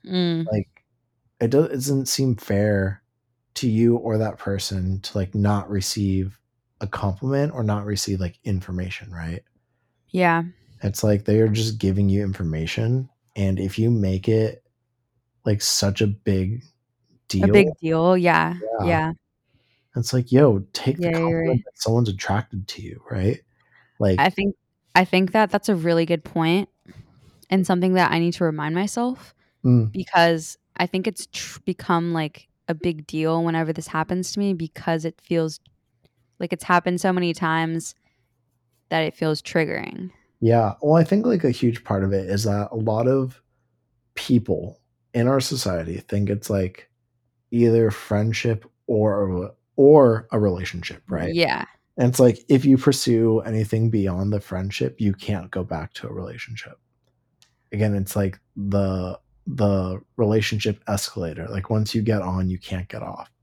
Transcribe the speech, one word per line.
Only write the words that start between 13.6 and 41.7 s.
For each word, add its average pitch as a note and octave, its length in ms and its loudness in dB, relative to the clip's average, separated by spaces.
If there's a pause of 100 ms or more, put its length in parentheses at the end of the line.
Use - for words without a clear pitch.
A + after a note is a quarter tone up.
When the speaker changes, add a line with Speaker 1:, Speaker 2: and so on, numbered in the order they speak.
Speaker 2:
if F#2+ 180 -4
you A2+ 120 2
make G2 380 0
it, A2 360 0 (800)
like, G#2+ 180 0
such - 380 0
a A2 80 4
big G2+ 540 -2 (680)
deal G3 220 0
Speaker 1:
A - 20 4
big G3+ 160 8 (120)
deal, E3 360 2
yeah. E3+ 380 2 (260)
Speaker 2:
Yeah. F#3 60 0
Speaker 1:
Yeah. D#3+ 260 0 (840)
Speaker 2:
It's A#2 180 -2
like, B2 180 0
yo, B2 280 6 (120)
take C#3 240 -2
the F3 80 -6
Speaker 1:
Yeah, E3+ 60 0
you're E3 100 0
Speaker 2:
compliment E3 300 0
Speaker 1:
right. B2 160 0
Speaker 2:
that - 160 -14
someone's A2+ 260 2
attracted G2 600 -4
to - 140 -14
you, - 280 -14
right? G#2 300 0 (580)
Like F#2+ 200 2
Speaker 1:
I F3+ 120 4
think, G3 260 -4 (380)
I F#3 100 2
think F#3 280 0
that G#3+ 180 2
that's - 180 -2
a G3+ 80 2
really E3 300 0
good E3 180 -2
point E3 460 0 (800)
and F#3+ 160 2
something F#3 280 2
that F3+ 160 4
I E3 80 0
need E3+ 160 2
to F3+ 100 -2
remind D#3 300 -2
myself A#3+ 600 -4 (300)
Speaker 2:
Mm. A#2+ 280 4
Speaker 1:
because E3+ 640 0 (200)
I F3 100 -2
think F#3 200 -4
it's - 240 -6
tr-, - 360 -12
become, E3+ 480 -2
like, D#3 340 -6 (200)
a E3+ 60 -4
big D#3 320 -6
deal D#3+ 380 0
whenever E3 280 -2
this D#3+ 160 -8
happens F3+ 440 -4
to - 80 -6
me G3+ 140 0
because E3 500 -6
it D#3+ 160 -6
feels D#3+ 400 -2 (800)
like F3 120 -6
it's F3 120 -8
happened F3+ 360 2
so F#3+ 120 2
many F3+ 220 0
times E3 600 -2 (920)
that D#3+ 140 0
it D#3 120 -4
feels D#3 280 -2
triggering. - 680 -4 (300)
Speaker 2:
Yeah. A2+ 400 4
Well, D3 160 4
I E3 80 6
think, G#3 220 0
like, G3+ 180 0
a C3 60 4
huge A#2+ 340 -2